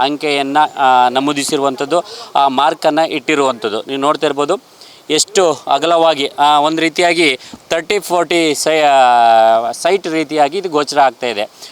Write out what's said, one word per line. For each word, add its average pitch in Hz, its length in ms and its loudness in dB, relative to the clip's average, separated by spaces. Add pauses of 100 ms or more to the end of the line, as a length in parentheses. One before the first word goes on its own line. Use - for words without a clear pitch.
ಅಂಕೆಯನ್ನ, 143 560 -2 (200)
ಆ, 127 320 4
ನಮೂದಿಸಿರುವಂಥದ್ದು, 139 960 -2 (320)
ಆ 139 120 4
ಮಾರ್ಕನ್ನು 151 600 0
ಇಟ್ಟಿರುವಂಥದ್ದು 135 720 -2
ನೀವು 139 200 -8
ನೋಡ್ತಿರ್ಬೋದು. 147 560 -2 (540)
ಎಷ್ಟು 156 560 -2
ಅಗಲವಾಗಿ, 156 600 0 (120)
ಆ, 147 220 2
ಒಂದು 160 220 -2
ರೀತಿಯಾಗಿ 165 560 0 (320)
ತರ್ಟಿ 170 280 -4
ಫೋರ್ಟಿ 170 560 -2
ಸೈ-, 156 260 0
ಆ, 117 920 4
ಸೈಟ್ 185 340 -2
ರೀತಿಯಾಗಿ 156 520 -2
ಇದು 190 100 -6
ಗೋಚರ 147 320 -2
ಆಗ್ತಾ 127 260 0
ಇದೆ. 107 240 -4 (220)